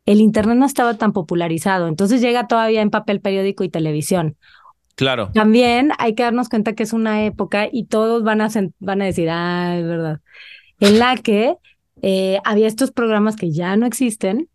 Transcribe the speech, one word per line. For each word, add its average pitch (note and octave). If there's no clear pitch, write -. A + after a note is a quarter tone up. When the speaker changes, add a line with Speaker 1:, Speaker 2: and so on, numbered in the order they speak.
Speaker 1:
el G#3
internet A3
no C4
estaba A#3+
tan G#3+
popularizado, E3+
entonces G3
llega A#3+
todavía A3+
en G#3+
papel, G#3
periódico G3
y F3+
televisión. D#3
Speaker 2:
Claro. B2+
Speaker 1:
También A#3+
hay A#3
que B3
darnos A#3+
cuenta A3
que A3
es A3
una A3
época, G#3
y A3+
todos A3+
van G#3+
a G#3+
sen-, G3
van G3
a G3
decir, F3
"Ah, F3
es E3+
verdad", E3
en G#3
la B3
que, A3+
eh, F#3+
había A3
estos A3
programas G#3+
que F3
ya F3
no A#3
existen A3+